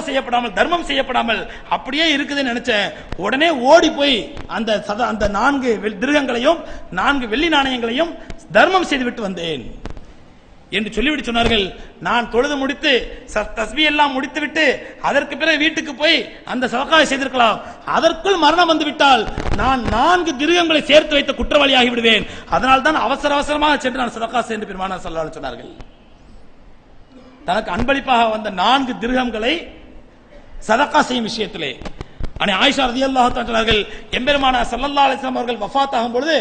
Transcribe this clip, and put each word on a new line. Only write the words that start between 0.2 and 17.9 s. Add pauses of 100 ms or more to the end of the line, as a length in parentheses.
தர்மம்
செய்யப்படாமல் (360)
அப்படியே (100)
இருக்குதுன்னு
நினைச்சேன். (340)
உடனே (220)
ஓடி (100)
போய் (400)
அந்த
சத-,
அந்த (120)
நான்கு (140)
வெள்-,
திர்ஹங்களையும் (400)
நான்கு
வெள்ளி
நாணயங்களையும் (440)
தர்மம்
செய்துவிட்டு
வந்தேன்" (1080)
என்று
சொல்லிவிட்டு
சொன்னார்கள், (400)
"நான்
தொழுது
முடித்து (420)
ச-, (140)
தஸ்பீஹ்
எல்லாம்
முடித்துவிட்டு (440)
அதற்கு
பிறகு
வீட்டுக்கு
போய் (360)
அந்த
சதகாவை
செய்திருக்கலாம். (360)